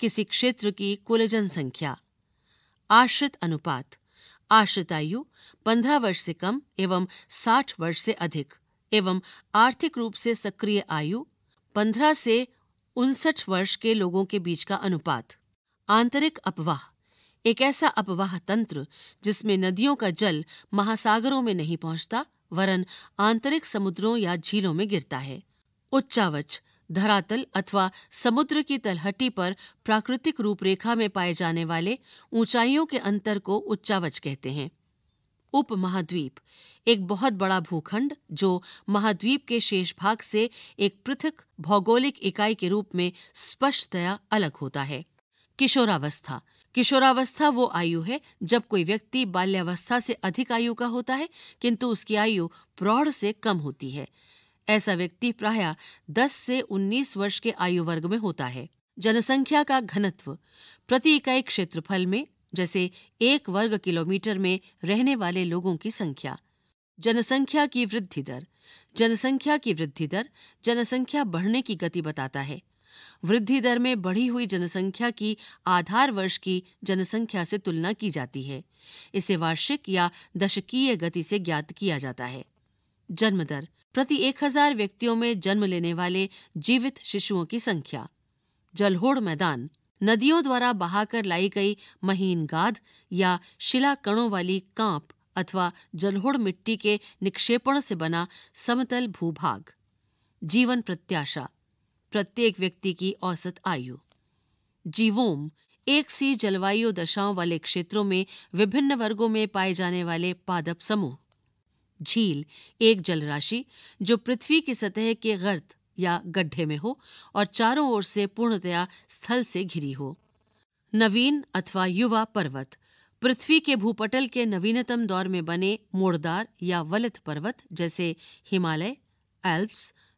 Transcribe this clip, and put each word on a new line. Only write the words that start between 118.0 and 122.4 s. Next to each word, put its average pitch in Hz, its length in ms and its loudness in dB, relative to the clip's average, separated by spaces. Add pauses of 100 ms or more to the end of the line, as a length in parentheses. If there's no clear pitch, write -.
से 202 240 -2
पूर्णतया 185 600 -2 (220)
स्थल - 340 -2
से 185 220 -4
घिरी 151 280 -6
हो। 135 240 -10 (760)
नवीन 240 520 2 (100)
अथवा 185 320 -2
युवा 220 380 2
पर्वत, 139 520 -6 (460)